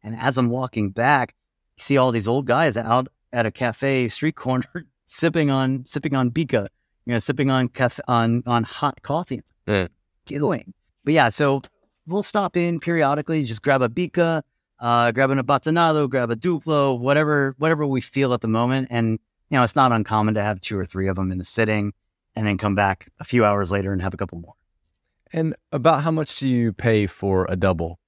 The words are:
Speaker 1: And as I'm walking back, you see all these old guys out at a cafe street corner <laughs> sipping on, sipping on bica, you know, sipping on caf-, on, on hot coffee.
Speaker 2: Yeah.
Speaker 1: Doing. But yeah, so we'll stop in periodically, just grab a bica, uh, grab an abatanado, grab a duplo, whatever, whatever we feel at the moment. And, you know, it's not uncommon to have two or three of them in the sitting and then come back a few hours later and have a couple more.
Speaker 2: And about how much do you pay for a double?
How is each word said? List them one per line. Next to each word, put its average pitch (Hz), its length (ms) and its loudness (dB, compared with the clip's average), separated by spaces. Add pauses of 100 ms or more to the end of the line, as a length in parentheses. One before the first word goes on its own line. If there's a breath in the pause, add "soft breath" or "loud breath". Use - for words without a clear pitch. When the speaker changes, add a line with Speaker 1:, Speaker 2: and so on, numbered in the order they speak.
Speaker 1:
And 107 120 -10
as 120 220 -2
I'm 123 120 2
walking 117 420 -4
back, 127 440 0 (420)
you - 40 -18
see 139 160 0
all 127 140 4
these 110 160 -2
old 127 180 0
guys 127 320 2
out 117 300 0 (240)
at 120 140 0
a 107 60 -2
cafe 127 560 -2
street 151 280 -4
corner 127 500 -4
<laughs> - 200 -20
sipping 160 440 0
on, 131 360 0
sipping 139 300 -4
on 127 140 2
bica, 123 380 -2 (380)
you 120 80 -4
know, 117 60 0
sipping 135 300 -2
on 127 200 0
caf-, - 380 -2
on, 117 380 2
on 120 180 0
hot - 380 -4
coffee. 147 400 -6 (260)
Speaker 2:
Yeah. 95 200 0 (380)
Speaker 1:
Doing. 147 480 -4 (300)
But 147 100 0
yeah, 139 160 6
so 139 320 0 (460)
we'll 196 160 -4
stop 202 320 -2
in 170 240 0
periodically, 151 680 0
just 110 180 -8
grab 135 180 2
a 120 80 2
bica, 165 540 -2 (360)
uh, 120 320 2
grab 131 200 2
an 139 80 0
abatanado, 156 720 2
grab 123 200 0
a 117 60 0
duplo, 143 640 0
whatever, 143 580 2
whatever 151 300 0
we 135 140 0
feel 135 320 0
at 120 80 0
the 113 60 -2
moment. 123 440 0
And, 117 220 2 (360)
you 147 80 2
know, 123 60 6
it's 117 120 0
not 131 160 4
uncommon 110 440 2
to 104 80 0
have 101 180 -4
two 107 160 -6
or 92 80 -4
three 95 220 -4
of 95 80 0
them 92 160 -2
in 92 80 -6
the 92 60 -8
sitting 107 480 -2 (420)
and 110 100 -2
then 101 120 0
come 101 180 0
back 98 320 0 (120)
a - 40 -16
few 123 200 2
hours 101 280 2
later 98 220 -2
and 92 80 -2
have 95 120 -4
a 90 40 -12
couple 87 220 -8
more. - 140 -20 (840)
Speaker 2:
And 160 200 -2 (160)
about 147 320 2
how 165 80 0
much 160 280 -4
do 135 80 -2
you 120 260 2
pay 107 340 2
for 92 420 0
a 95 60 -2
double? 85 520 -2